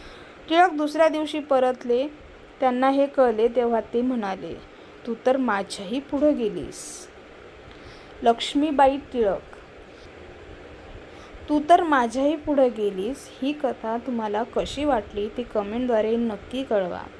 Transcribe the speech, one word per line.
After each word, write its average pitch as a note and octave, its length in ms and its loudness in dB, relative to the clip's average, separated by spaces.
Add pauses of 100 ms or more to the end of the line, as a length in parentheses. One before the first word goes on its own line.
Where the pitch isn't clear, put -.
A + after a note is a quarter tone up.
(500)
टिळक F4 220 6
दुसऱ्या D4+ 360 2
दिवशी D4+ 320 -2
परतले. B3+ 680 0 (520)
त्यांना B3+ 300 2
हे C#4 180 4
कळले A#3+ 400 4
तेव्हा A#3+ 320 2
ते A#3 220 -2
म्हणाले, G3+ 520 -4 (540)
"तू A#3 60 -4 (120)
तर C4 120 4
माझ्याही G3+ 640 -2
पुढं C#4+ 380 2
गेलीस." F3+ 720 -6 (1160)
लक्ष्मीबाई C4+ 760 4
टिळक, A3+ 440 0 (2000)
"तू D4+ 100 4 (100)
तर F4 140 8
माझ्याही C4+ 520 2
पुढं C#4+ 320 2 (100)
गेलीस" G3+ 520 -4 (120)
ही C#4 120 -2
कथा A#3 440 -4
तुम्हाला A3+ 460 -2
कशी A#3+ 400 -4
वाटली G#3+ 460 -2
ती A#3+ 140 -8
कमेंटद्वारे A3 720 0
नक्की A#3 480 -4
कळवा. F#3+ 380 -2 (180)